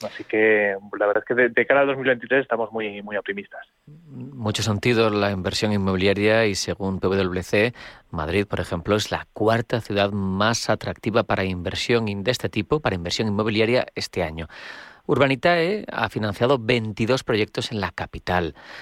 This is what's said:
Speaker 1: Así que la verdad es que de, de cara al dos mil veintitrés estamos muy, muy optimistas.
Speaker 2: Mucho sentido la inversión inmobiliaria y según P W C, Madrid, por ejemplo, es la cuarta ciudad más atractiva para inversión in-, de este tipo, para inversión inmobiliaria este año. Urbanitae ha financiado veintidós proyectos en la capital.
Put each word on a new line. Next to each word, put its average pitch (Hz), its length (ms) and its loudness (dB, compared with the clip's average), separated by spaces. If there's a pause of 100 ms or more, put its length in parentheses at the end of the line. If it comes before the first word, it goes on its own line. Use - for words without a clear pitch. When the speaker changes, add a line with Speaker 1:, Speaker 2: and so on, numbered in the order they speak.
Speaker 1:
Así - 200 -12
que 107 520 2 (220)
la 104 80 2
verdad 104 160 2
es - 40 -18
que 123 80 -2
de, 123 140 4
de 117 180 0
cara 139 140 4
al 139 60 4
dos 139 100 0
mil 131 120 -2
veintitrés 127 340 2
estamos 113 300 -2
muy, 104 280 -6
muy 104 160 -8
optimistas. 101 500 -8 (200)
Speaker 2:
Mucho 135 760 -8
sentido 110 460 4
la 104 220 2
inversión 98 420 0
inmobiliaria 101 720 4
y 101 100 2
según 95 460 -4
P - 60 0
W 92 360 2
C, 110 300 2 (380)
Madrid, 85 360 0
por - 140 -4
ejemplo, 90 340 -2
es 107 160 0
la - 220 -4
cuarta 113 480 0
ciudad 101 300 0
más 101 580 0
atractiva 104 540 0
para 98 220 0
inversión 95 640 0
in-, 101 140 -4
de 127 100 0
este 113 180 -4
tipo, 127 300 -2
para 113 140 0
inversión 87 340 -2
inmobiliaria 110 640 2
este - 280 -4
año. 80 240 -6 (580)
Urbanitae 165 880 2
ha 110 160 -2
financiado 120 520 0
veintidós 113 640 0
proyectos 107 480 -2
en 107 80 -4
la 92 100 -2
capital. 87 640 -4 (280)